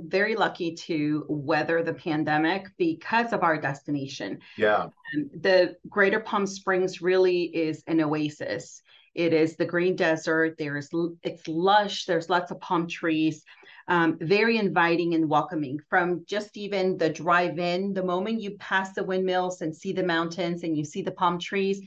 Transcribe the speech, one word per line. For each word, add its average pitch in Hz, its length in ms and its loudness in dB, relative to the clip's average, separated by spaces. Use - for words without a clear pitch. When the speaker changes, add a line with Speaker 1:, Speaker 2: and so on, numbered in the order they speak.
Speaker 1:
very 208 300 0
lucky 170 380 -2
to 151 540 -2
weather 156 560 0
the 160 100 -2
pandemic 156 720 0
because 220 560 0
of 180 100 0
our 160 160 4
destination. 139 800 -6
Speaker 2:
Yeah. 107 260 4
Speaker 1:
Um, - 500 -8
the 185 420 4
Greater 202 320 2
Palm 202 240 -2
Springs 190 560 -2
really 180 420 4
is 165 440 -2
an 165 120 2
oasis. 151 840 -2
It 165 180 2
is 160 220 4
the 170 100 0
green 175 300 0
desert. 160 640 0
There's 143 360 -6
l-, 170 300 -2
it's 170 240 -8
lush. 196 580 2
There's 165 240 -2
lots 180 220 0
of 175 100 -12
palm 170 260 0
trees. 160 560 -2
Um, 165 300 2
very 214 380 4
inviting 170 560 2
and 160 160 2
welcoming. 151 500 0
From 175 380 0
just 208 300 -6
even 190 400 -2
the 165 120 2
drive-in, 175 840 0
the 180 100 -2
moment 196 380 -2
you 202 160 -8
pass 190 340 -2
the 202 120 -4
windmills 185 580 -2
and 160 120 -4
see 190 200 -6
the 180 100 -2
mountains 170 600 -2
and 160 140 -2
you 151 60 -2
see 190 180 -6
the 180 100 -4
palm 175 280 0
trees, 196 480 -2